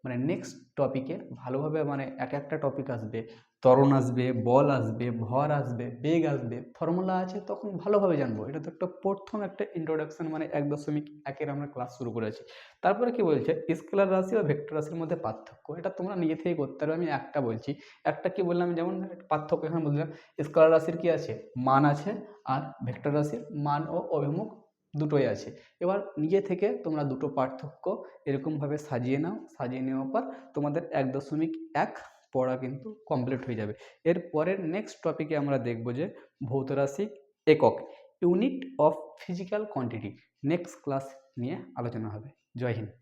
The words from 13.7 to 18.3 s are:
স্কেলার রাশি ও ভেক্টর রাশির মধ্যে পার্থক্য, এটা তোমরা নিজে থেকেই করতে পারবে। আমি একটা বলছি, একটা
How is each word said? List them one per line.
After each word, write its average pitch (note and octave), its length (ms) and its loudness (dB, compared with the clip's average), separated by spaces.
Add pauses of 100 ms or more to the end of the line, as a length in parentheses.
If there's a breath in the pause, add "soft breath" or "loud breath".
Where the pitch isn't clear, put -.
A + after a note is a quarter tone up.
স্কেলার G3 340 4
রাশি F#3+ 260 2
ও - 100 2
ভেক্টর D3 260 -2
রাশির D3+ 240 -4
মধ্যে E3 240 -2
পার্থক্য, - 420 -8 (140)
এটা F#3 180 -4
তোমরা F#3 240 -4
নিজে D#3 180 2
থেকেই F3 200 0
করতে C3+ 200 -4
পারবে। D3+ 180 0
আমি F3 80 0 (140)
একটা - 180 -4 (100)
বলছি, A2+ 220 -4 (420 loud breath)
একটা F3+ 220 -2